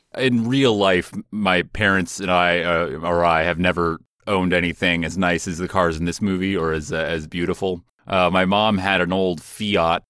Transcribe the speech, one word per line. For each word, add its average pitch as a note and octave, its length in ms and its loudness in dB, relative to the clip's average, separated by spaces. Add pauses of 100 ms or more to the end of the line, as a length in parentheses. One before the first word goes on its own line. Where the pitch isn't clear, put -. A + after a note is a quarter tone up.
(160)
In A#2+ 320 0
real B2+ 280 2
life, F#2+ 360 2 (180)
my F#2+ 320 0
parents F#2+ 560 0
and F#2 120 -4
I, F2 320 2
uh, E2 400 0
or E2+ 220 2
I, E2 180 4
have E2 160 0
never F2 420 0 (260)
owned F#2 260 0
anything F2 520 0
as D#2 120 -6
nice F2 300 0
as F2 120 -6
the F2 100 -4
cars E2+ 280 0
in E2 100 -4
this E2+ 140 -4
movie F#2+ 360 -2
or D#2+ 160 -2
as, D2+ 200 -6
uh, E2 40 -2
as D#2+ 320 -4
beautiful. F2 560 -4 (240)
Uh, F#2 240 2
my F#2 140 2
mom G#2 320 2
had F#2+ 220 0
an F2 120 -2
old F#2 280 -2
Fiat F2 680 -2